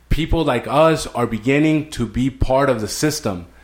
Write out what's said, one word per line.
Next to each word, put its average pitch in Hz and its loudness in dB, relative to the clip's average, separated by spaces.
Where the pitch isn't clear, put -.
People 160 0
like 123 -2
us 151 2
are 120 -2
beginning 143 0
to 120 -4
be 117 -2
part 131 2
of 120 2
the 104 -4
system. 104 -4